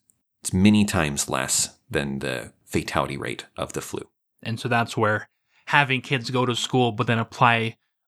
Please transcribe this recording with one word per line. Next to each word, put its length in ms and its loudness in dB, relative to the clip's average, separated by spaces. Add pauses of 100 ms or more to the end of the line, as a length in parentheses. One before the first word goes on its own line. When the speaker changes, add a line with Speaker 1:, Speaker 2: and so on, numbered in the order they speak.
(400)
Speaker 1:
it's 120 -6
many 320 6
times 440 0
less 480 -2 (140)
than 300 -2
the 320 -6 (120)
fatality 520 -2
rate 300 -8 (100)
of 160 -8
the 80 -6
flu. 280 -10 (340)
Speaker 2:
And 180 -6
so 80 -6
that's 280 0
where 300 0 (400)
having 360 2
kids 280 -4
go 140 0
to 100 0
school, 380 2
but 140 -2
then 120 2
apply 600 2 (300)